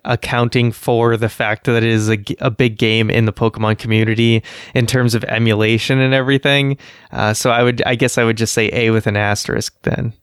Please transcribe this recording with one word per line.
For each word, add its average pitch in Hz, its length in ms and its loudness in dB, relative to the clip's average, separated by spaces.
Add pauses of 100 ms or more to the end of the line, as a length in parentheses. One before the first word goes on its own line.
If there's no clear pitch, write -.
accounting 120 680 0
for 117 440 0
the 110 120 0
fact 110 360 -4
that 120 120 2
it 113 80 2
is 110 240 2
a 110 80 0
g-, 101 240 -8
a 135 100 0
big 113 280 0
game 113 320 2
in 113 160 2
the 104 60 0
Pokemon 110 460 -2
community 113 640 0 (320)
in 120 120 0
terms 120 280 0
of 113 100 0
emulation 113 760 0
and 131 120 2
everything. 139 640 0 (360)
Uh, 107 200 0
so 123 180 0
I 120 120 2
would, 120 240 2
I 127 80 0
guess 123 240 -2
I 120 60 2
would 113 120 0
just 113 180 -2
say 110 180 0
A 113 180 0
with 110 160 2
an 104 100 -2
asterisk - 680 -4
then. - 300 -4 (100)